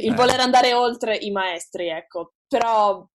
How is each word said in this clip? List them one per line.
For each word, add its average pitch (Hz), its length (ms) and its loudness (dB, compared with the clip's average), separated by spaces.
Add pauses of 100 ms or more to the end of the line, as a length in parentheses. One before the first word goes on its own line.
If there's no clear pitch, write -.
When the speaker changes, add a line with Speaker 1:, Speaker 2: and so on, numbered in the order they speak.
Speaker 1:
il 220 80 0
Speaker 2:
Eh. - 20 0
Speaker 1:
voler 247 260 2
andare 254 340 4
oltre 240 420 0
i 208 140 -6
maestri, 175 580 -6
ecco. 170 460 -10 (120)
Però, 214 580 0 (100)